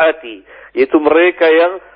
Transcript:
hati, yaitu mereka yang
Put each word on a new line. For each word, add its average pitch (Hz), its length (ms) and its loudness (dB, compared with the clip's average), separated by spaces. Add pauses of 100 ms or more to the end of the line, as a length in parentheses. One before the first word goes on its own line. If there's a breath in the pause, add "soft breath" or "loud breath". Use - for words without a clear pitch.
hati, 117 320 -10 (320 loud breath)
yaitu 135 240 -2
mereka 165 480 0
yang 165 320 0 (200 soft breath)